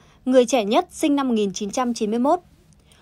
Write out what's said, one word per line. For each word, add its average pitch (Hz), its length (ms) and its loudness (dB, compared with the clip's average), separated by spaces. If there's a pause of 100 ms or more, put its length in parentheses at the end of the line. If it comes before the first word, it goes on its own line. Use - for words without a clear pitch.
(240)
người 254 220 4
trẻ 240 180 0
nhất 269 260 0
sinh 285 260 0
năm 277 120 0
một 240 60 0
nghìn 208 180 0
chín 202 180 -8
trăm 240 240 -2
chín 220 160 -4
mươi 226 80 -2
mốt. 294 220 2 (600)